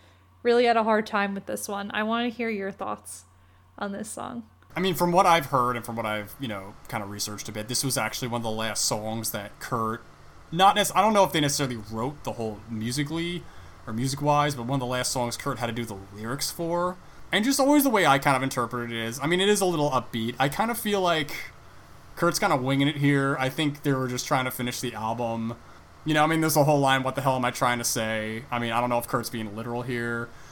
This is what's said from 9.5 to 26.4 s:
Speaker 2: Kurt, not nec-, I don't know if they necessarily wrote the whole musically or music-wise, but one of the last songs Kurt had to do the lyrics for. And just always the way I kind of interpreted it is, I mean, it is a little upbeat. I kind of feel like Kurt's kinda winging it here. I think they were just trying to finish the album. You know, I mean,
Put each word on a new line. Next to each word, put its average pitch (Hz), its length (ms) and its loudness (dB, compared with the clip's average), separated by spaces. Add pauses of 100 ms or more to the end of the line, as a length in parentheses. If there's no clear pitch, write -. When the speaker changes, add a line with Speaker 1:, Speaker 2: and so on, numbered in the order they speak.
Speaker 2:
Kurt, 113 440 -4 (480)
not 190 240 6
nec-, 202 200 0
I 185 60 6
don't 214 120 6
know 196 100 8
if 151 80 2
they 165 80 2
necessarily 139 380 0
wrote 110 480 -6
the 110 80 -4
whole 110 260 -6 (100)
musically 147 720 -4 (440)
or 113 60 -6
music-wise, 143 600 2
but 120 140 -6
one 135 80 0
of 135 40 0
the 123 60 -2
last 127 260 -2
songs 120 240 -2
Kurt 131 220 -6
had 120 80 -2
to 113 80 -4
do 117 120 -4
the 104 120 -8 (180)
lyrics 117 360 -6
for. 175 460 -2 (340)
And 196 120 2
just 269 160 2
always 277 240 6
the 269 60 4
way 190 160 4
I 139 140 8
kind 139 180 4
of 127 60 0
interpreted 120 520 -2
it 113 80 -4
is, 117 160 -6
I 139 60 -2
mean, 175 160 2
it 202 80 4
is 208 100 4
a 190 60 2
little 156 240 2
upbeat. 120 480 0
I 143 120 2
kind 214 200 0
of 226 80 -2
feel 202 240 0
like 165 300 0 (840)
Kurt's 170 220 2
kinda 185 180 2
winging 135 320 2
it 151 100 0
here. 139 420 4
I 131 100 0
think 147 320 -2
they 143 100 0
were 131 160 0
just 123 200 -4
trying 131 180 2
to 127 60 -2
finish 123 300 -6
the 120 120 -4
album. 113 640 -4 (500)
You 156 80 2
know, 151 100 6
I 156 40 6
mean, 160 140 2